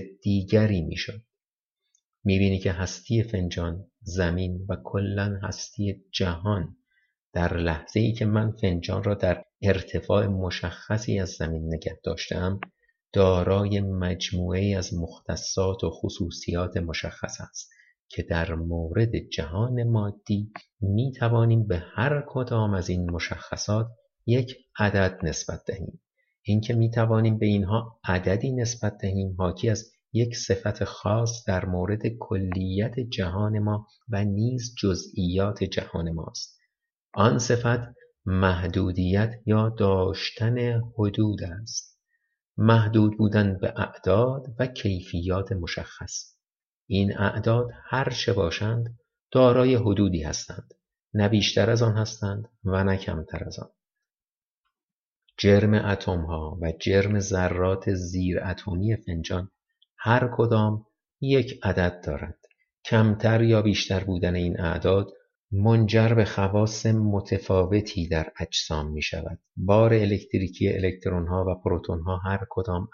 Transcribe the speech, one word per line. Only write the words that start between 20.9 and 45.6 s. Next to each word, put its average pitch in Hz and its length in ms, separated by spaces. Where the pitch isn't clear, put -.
توانیم 117 540
به 90 160
هر 143 340
کدام 113 460
از 90 140
این 90 220
مشخصات - 760
یک 120 300
عدد 98 440
نسبت 82 440
دهیم. 87 340
این 104 180
که 117 140
می 113 160
توانیم 113 480
به 107 80
اینها 104 580
عددی 95 480
نسبت 113 460
دهیم 95 400
حاکی 92 320
از 98 220
یک 117 240
صفت - 480
خاص 113 640
در 92 180
مورد 92 380
کلیت 95 800
جهان 107 580
ما 104 280
و 104 160
نیز 113 540
جزئیات 95 840
جهان 85 480
ماست. - 460
آن 117 260
صفت 120 560
محدودیت 92 1080
یا 107 220
داشتن 113 1120
حدود 104 440
است. 92 560
محدود 107 640
بودن 104 400
به 95 180
اعداد 127 720
و 127 80
کیفیات 92 840
مشخص. - 840